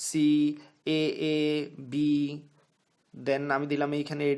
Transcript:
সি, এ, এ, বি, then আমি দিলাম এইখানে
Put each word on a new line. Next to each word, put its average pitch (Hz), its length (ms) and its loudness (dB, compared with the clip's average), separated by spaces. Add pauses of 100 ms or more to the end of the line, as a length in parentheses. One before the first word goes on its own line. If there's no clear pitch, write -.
সি, 151 220 2 (680)
এ, - 20 2 (340)
এ, - 20 0 (560)
বি, 147 200 2 (1120)
then 139 160 0 (140)
আমি 143 160 0
দিলাম 143 200 0
এইখানে 147 340 -2 (120)